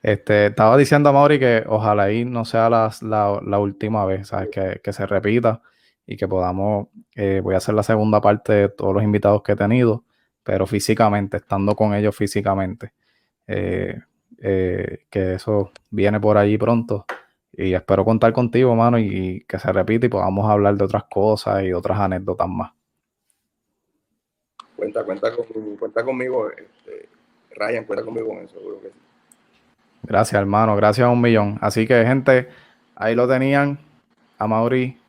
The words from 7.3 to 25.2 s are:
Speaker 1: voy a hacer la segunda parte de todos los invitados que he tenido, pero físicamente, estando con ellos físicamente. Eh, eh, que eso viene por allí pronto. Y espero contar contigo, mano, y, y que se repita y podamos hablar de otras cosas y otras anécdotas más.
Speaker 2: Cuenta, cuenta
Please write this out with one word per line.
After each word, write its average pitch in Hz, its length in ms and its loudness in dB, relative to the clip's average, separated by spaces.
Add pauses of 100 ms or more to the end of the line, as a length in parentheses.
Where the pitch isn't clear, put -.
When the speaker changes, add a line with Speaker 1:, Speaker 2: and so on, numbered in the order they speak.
Speaker 1:
voy 95 120 -2
a 92 40 2
hacer 104 160 -2
la 107 80 2
segunda 107 380 2
parte 107 320 2
de 101 160 4
todos 98 260 -2
los 104 80 0
invitados 104 400 2
que - 100 -2
he 101 40 0
tenido, 113 480 2 (400)
pero 95 240 -2
físicamente, 104 680 0
estando 101 360 -2
con 104 200 0
ellos 104 200 0
físicamente. 98 800 -4 (560)
Eh, 95 520 -4 (400)
eh, 92 680 -4
que 92 240 -2
eso 101 380 -4 (180)
viene 101 300 0
por 104 180 4
allí 104 180 4
pronto. 113 480 -2 (480)
Y 92 220 -4
espero 95 300 0
contar 113 280 2
contigo, 123 440 2
mano, 117 240 2
y, 107 80 0
y 95 380 -6
que - 120 -8
se - 140 -4
repita 113 340 0
y 117 40 2
podamos 98 380 -2
hablar 104 280 4
de 98 80 0
otras 101 260 -2
cosas 104 540 0
y 92 80 -2
otras 90 260 -4
anécdotas 92 500 -2
más. 92 240 -8 (2000)
Speaker 2:
Cuenta, 104 280 -6
cuenta 101 300 -4